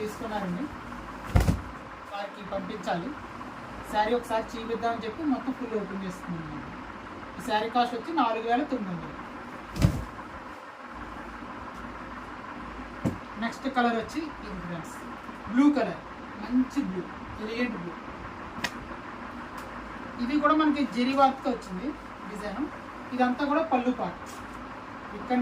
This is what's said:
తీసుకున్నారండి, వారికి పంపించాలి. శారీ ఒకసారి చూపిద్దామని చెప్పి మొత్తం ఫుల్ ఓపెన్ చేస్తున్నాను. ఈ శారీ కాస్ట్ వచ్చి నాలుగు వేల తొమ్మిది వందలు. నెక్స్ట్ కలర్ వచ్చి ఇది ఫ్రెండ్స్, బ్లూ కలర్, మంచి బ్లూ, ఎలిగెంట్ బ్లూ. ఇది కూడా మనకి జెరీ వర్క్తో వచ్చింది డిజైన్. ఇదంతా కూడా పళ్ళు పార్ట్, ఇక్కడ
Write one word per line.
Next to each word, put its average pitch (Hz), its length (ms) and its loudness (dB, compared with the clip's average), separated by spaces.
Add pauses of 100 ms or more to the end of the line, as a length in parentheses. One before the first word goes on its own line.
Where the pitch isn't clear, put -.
తీసుకున్నారండి, 208 640 -2 (1500)
వారికి 202 300 -6 (100)
పంపించాలి. 196 560 -2 (840)
శారీ 214 260 6
ఒకసారి 220 340 2
చూపిద్దామని 233 540 0
చెప్పి 269 160 -4 (100)
మొత్తం 262 280 2
ఫుల్ 226 180 -2
ఓపెన్ 190 260 -2
చేస్తున్నాను. 165 540 -6 (800)
ఈ - 100 -8
శారీ 220 260 4
కాస్ట్ 240 220 6
వచ్చి 226 140 -4 (100)
నాలుగు 226 300 4
వేల 254 120 6 (100)
తొమ్మిది 202 200 0
వందలు. 156 240 -6 (4000)
నెక్స్ట్ 226 240 -2 (100)
కలర్ 240 260 6
వచ్చి - 180 -4 (260)
ఇది 185 180 -6
ఫ్రెండ్స్, 170 300 -6 (560)
బ్లూ 254 140 8 (120)
కలర్, 202 240 2 (420)
మంచి 254 460 4
బ్లూ, 185 140 0 (400)
ఎలిగెంట్ 226 400 0
బ్లూ. 170 100 -6 (2250)
ఇది 262 180 2
కూడా 302 180 10
మనకి 294 220 8 (140)
జెరీ 247 240 6
వర్క్తో 269 340 8
వచ్చింది 220 340 -4 (420)
డిజైన్. 208 360 -2 (480)
ఇదంతా 254 380 6
కూడా 320 100 6 (100)
పళ్ళు 247 280 4
పార్ట్, - 340 -4 (840)
ఇక్కడ 247 240 2